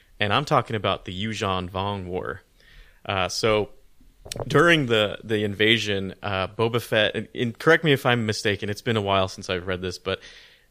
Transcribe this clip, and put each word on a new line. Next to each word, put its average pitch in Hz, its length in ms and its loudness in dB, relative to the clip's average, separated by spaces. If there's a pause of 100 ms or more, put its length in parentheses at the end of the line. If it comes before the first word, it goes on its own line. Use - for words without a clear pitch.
(200)
And 101 140 0
I'm 139 120 0
talking 123 300 0
about 98 300 -2
the 92 200 -8
Yuuzhan 98 440 -4
Vong 98 360 -6
War. 87 360 -8 (640)
Uh, 95 220 -2
so 107 420 2 (800)
during 156 380 6
the, 107 380 2
the 107 200 0
invasion, 104 800 2
uh, 95 240 -2
Boba 113 340 0
Fett, 107 340 0
and, 107 200 -6
and 117 240 -4
correct 165 240 4
me 160 80 4
if 131 140 2
I'm 120 200 2
mistaken, 104 440 -2
it's 104 120 -8
been 120 160 0
a 107 40 2
while 98 260 2
since - 220 -12
I've 90 180 -4
read 92 140 -4
this, 92 160 -6
but 92 220 -6 (520)